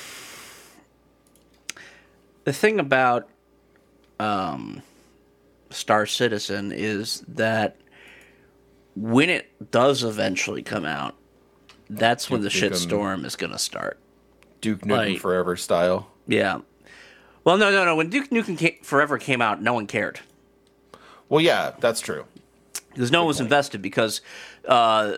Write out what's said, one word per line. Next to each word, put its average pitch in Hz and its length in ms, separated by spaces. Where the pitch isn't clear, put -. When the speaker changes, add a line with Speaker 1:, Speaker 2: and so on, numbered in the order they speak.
Speaker 1:
the 139 80
thing 214 280
about, 131 480
um, 87 640
Star 107 360
Citizen 104 680
is 107 560
that 110 480
when 117 340
it - 400
does 127 320
eventually 104 600
come 104 220
out, 71 300
that's 113 420
when 117 100
Speaker 2:
Duke 98 120
Speaker 1:
the 95 60
Speaker 2:
Nukem. 95 120
Speaker 1:
shitstorm 95 360
is - 120
gonna - 220
start. - 400
Speaker 2:
Duke 107 220
Nukem 104 320
Speaker 1:
Like, 87 60
Speaker 2:
Forever 90 360
style. 90 520
Speaker 1:
Yeah. 104 340
Well, 175 120
no, 202 140
no, 196 140
no. 165 120
When 165 140
Duke 277 200
Nukem 214 280
ca-, 165 240
Forever 147 360
came 127 240
out, 104 200
no 117 100
one 110 140
cared. 101 340
Speaker 2:
Well, 147 120
yeah, 104 400
that's 113 200
true. 73 240
Speaker 1:
'Cause 123 160
no 170 60
Speaker 2:
Good 170 40
Speaker 1:
one 170 60
was 143 100
Speaker 2:
point. 127 80
Speaker 1:
invested 135 360
because, 107 380
uh, 110 500